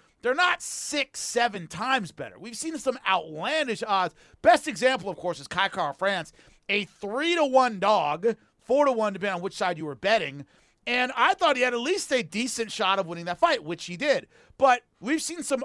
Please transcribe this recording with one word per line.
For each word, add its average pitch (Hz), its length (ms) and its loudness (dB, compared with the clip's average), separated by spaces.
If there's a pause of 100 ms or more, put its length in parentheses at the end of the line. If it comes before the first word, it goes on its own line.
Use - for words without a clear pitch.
(220)
They're 247 120 0
not 349 280 2
six, - 580 -6
seven 208 480 -2
times 220 460 -4
better. 110 260 -12
We've 226 160 -14
seen 320 220 -8
some 254 280 -2
outlandish 190 800 -2
odds. 190 300 0 (260)
Best 320 280 6
example, 214 400 0
of 170 80 -8
course, 170 240 -6
is 135 80 -18
Kai 190 180 2
Kara 170 260 -2
France, 185 380 -2 (380)
a 202 160 0
three-to-one 262 920 2
dog, 190 580 2 (200)
four-to-one, 247 540 2
depending 190 240 -4
on 175 60 -8
which 185 120 -8
side 180 240 -2
you 160 80 -8
were 143 100 -8
betting. 143 500 0 (420)
And 247 300 -2
I 277 160 6
thought 302 240 2
he 247 40 0
had 247 120 2
at 240 80 -2
least 330 320 -2
a 247 100 2
decent 220 480 -4
shot 196 280 0
of 190 60 -2
winning 170 200 -10
that 175 120 -4
fight, 311 280 4
which 165 180 -8
he 175 140 -10
did. 262 300 0 (300)
But 247 260 6 (180)
we've 294 200 0
seen 330 220 -8
some 254 220 -2